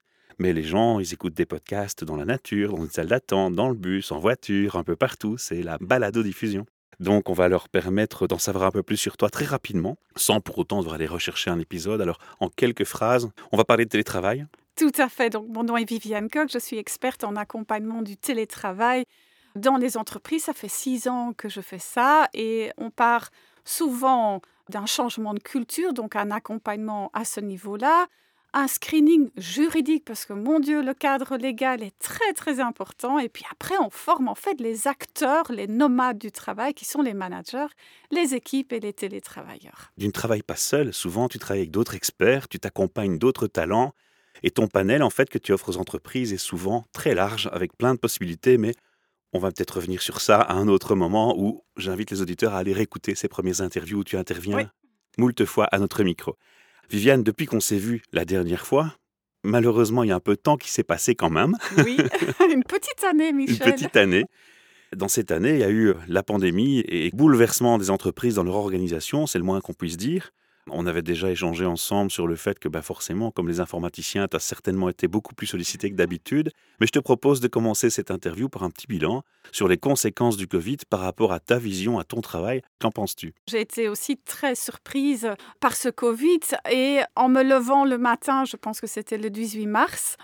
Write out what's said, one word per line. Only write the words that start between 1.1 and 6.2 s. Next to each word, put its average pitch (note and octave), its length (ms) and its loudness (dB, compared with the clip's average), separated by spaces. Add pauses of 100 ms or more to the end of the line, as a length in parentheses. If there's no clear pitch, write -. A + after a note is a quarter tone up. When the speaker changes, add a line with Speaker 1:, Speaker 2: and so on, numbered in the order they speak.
Speaker 1:
écoutent E2+ 220 -6
des E2+ 100 0
podcasts G2 580 -8
dans D#2 140 -8
la D2 80 -6
nature, G#2 480 -2
dans E2 120 -4
une D#2 60 -8
salle E2 180 -4
d'attente, F#2+ 440 2
dans G#2 160 0
le B2+ 60 -2
bus, F#2+ 360 -4
en D2 80 -6
voiture, G2+ 580 0
un E2 80 -4
peu E2+ 120 -2
partout. A#2 400 -2
C'est F2 260 -6
la E2 200 -6
balado-diffusion. G#2 840 -2 (340)